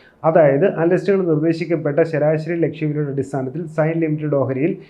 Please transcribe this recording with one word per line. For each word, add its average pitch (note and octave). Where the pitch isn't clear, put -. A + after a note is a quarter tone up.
അതായത് D#3
അനലിസ്റ്റുകൾ F3+
നിർദ്ദേശിക്കപ്പെട്ട D#3+
ശരാശരി D#3
ലക്ഷ്യവിലയുടെ D3+
അടിസ്ഥാനത്തിൽ C3+
സൈൻ D#3
ലിമിറ്റഡ് D3+
ഓഹരിയിൽ C3+